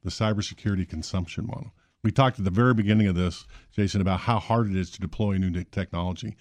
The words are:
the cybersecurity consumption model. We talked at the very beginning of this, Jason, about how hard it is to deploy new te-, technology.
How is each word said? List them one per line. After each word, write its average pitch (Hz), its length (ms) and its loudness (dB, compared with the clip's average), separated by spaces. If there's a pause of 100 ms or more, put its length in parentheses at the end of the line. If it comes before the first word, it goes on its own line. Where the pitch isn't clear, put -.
the 92 60 -6
cybersecurity 101 760 -2
consumption - 600 -6
model. - 260 -10 (300)
We 110 80 2
talked 131 280 2
at 95 60 -2
the 92 60 2
very 120 220 6
beginning 107 340 4
of 92 80 2
this, 90 300 -2 (260)
Jason, 101 280 0
about 92 220 2
how 117 180 0
hard 113 300 0
it 95 60 -2
is 92 160 -2
to - 100 -18
deploy 98 360 -2
new 95 140 0
te-, 87 140 -4
technology. 90 760 -6